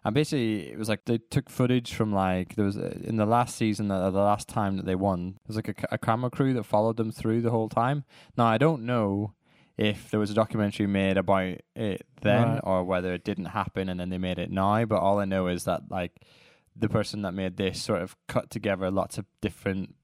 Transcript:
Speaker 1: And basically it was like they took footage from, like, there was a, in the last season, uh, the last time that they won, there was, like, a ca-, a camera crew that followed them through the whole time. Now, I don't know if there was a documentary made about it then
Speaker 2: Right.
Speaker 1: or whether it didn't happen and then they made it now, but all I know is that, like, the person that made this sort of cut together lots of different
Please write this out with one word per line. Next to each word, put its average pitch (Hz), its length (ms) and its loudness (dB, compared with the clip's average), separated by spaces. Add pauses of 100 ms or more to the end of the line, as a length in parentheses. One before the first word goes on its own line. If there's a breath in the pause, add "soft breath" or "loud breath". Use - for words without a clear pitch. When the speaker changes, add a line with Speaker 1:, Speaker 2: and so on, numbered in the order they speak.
Speaker 1:
And 110 100 0
basically 113 560 0
it 60 80 -12
was 107 100 -6
like 110 160 -2
they 117 140 0
took - 300 -2
footage 123 460 0
from, 107 180 0
like, 92 440 2
there 107 80 4
was 98 120 2
a, 90 160 -4 (140)
in 110 100 -2
the 107 100 2
last 117 300 2
season, 107 340 0
uh, 95 200 2
the 95 80 0
last 104 300 2
time 101 280 0
that 95 100 -4
they 92 100 0
won, 92 360 0
there - 160 -20
was, 107 80 -6
like, 107 120 -4
a 104 60 -6
ca-, - 180 -6
a 123 60 -4
camera 120 320 0
crew 135 240 2
that 113 100 -2
followed 110 320 2
them 110 160 0
through 113 300 0
the 117 80 2
whole 113 180 0
time. 131 360 0 (320 loud breath)
Now, 117 100 4
I 113 120 4
don't 143 260 2
know 107 500 0 (420 soft breath)
if 104 340 -2
there 110 80 2
was 104 120 0
a 104 40 -4
documentary 107 540 2
made 98 280 2
about 92 400 2 (200)
it 107 280 -4 (180)
then 104 260 4
Speaker 2:
Right. 113 160 0
Speaker 1:
or 92 180 2
whether 90 320 -2
it 87 80 -6
didn't 98 240 -4
happen 95 420 -4
and 90 120 -4
then 90 80 -4
they 92 100 -4
made 92 220 -2
it 87 100 -4
now, 101 340 2
but 107 140 0
all 101 220 2
I 101 40 0
know 95 220 0
is 87 180 -2
that, 87 240 -2
like, 90 240 -6 (600 soft breath)
the 110 140 -2
person 104 340 -2
that 92 100 -4
made 92 240 -4
this 95 240 0
sort 95 220 -2
of 92 140 -10 (100)
cut - 240 -2
together 98 400 -2
lots 98 280 -2
of 101 80 -10 (140)
different 95 640 -4